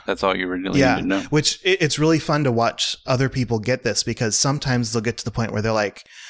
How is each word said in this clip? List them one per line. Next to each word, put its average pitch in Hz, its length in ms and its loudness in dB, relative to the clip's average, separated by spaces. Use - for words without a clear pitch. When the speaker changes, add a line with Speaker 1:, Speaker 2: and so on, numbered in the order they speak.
Speaker 1:
That's 98 180 -4
all 95 140 2
you 92 100 -4
really 92 320 -2
Speaker 2:
Yeah. 127 160 4
Speaker 1:
need 90 80 -4
to - 40 -4
know. - 140 0
Speaker 2:
Which - 320 0
it, 185 180 2
it's 147 160 0
really 156 220 4
fun 151 240 0
to 131 80 2
watch 113 440 0
other 131 220 2
people 117 300 0
get 123 240 -2
this, 104 200 0
because 113 340 -2
sometimes 127 560 0
they'll 117 80 2
get 113 160 -2
to - 80 -10
the 117 60 -4
point 117 220 -2
where 110 100 0
they're 113 80 0
like, 107 320 -2